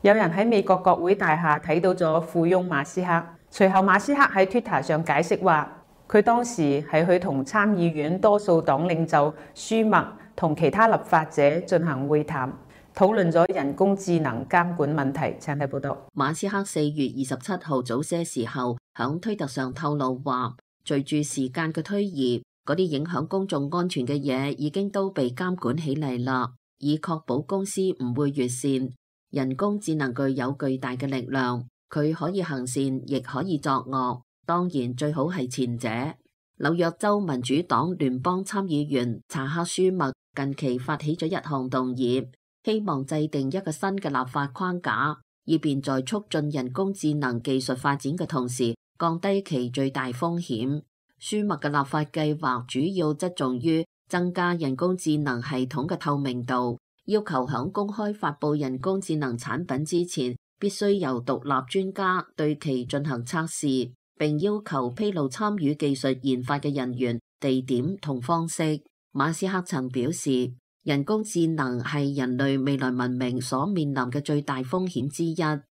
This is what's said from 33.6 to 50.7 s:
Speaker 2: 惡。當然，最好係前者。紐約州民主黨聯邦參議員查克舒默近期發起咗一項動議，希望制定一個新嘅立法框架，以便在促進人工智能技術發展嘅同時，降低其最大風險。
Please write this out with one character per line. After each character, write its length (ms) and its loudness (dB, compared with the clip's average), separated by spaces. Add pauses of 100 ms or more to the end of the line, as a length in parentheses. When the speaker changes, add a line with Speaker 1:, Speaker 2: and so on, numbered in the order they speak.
Speaker 2:
惡。 320 -2 (240)
當 280 0
然， 220 -2
最 160 -2
好 140 0
係 260 -2
前 260 -2
者。 120 -4 (680)
紐 160 0
約 240 2
州 220 2
民 220 -2
主 220 0
黨 340 0
聯 240 0
邦 220 0
參 200 -4
議 240 -2
員 400 -2
查 180 -4
克 200 -2
舒 260 2
默 220 -2 (200)
近 220 -4
期 240 -2
發 160 -4
起 180 -4
咗 120 -4
一 180 -2
項 260 -4
動 240 -2
議， 320 0 (380)
希 160 0
望 260 -2
制 220 0
定 240 -2
一 80 -2
個 100 -6
新 280 -2
嘅 100 -4
立 240 -2
法 160 -2
框 340 -4
架， 360 -2 (260)
以 140 2
便 240 0
在 220 -2
促 260 -4
進 200 -2
人 220 -4
工 220 -2
智 220 -2
能 280 -2
技 160 0
術 160 -2
發 220 0
展 160 -4
嘅 120 -4
同 220 -2
時， 300 0 (200)
降 220 0
低 240 0
其 260 -2
最 220 0
大 160 -4
風 320 -2
險。 440 -4 (360)